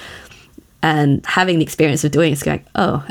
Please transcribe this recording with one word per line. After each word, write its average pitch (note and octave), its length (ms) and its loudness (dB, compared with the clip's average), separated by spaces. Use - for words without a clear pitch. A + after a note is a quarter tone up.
And D3+ 440 2
having F#3 320 0
the D#3 80 2
experience D3+ 400 0
of C#3+ 60 0
doing D#3+ 180 2
it, D#3+ 40 0
it's C#3+ 100 -6
going, D3+ 200 -2
"Oh, D#3 360 -2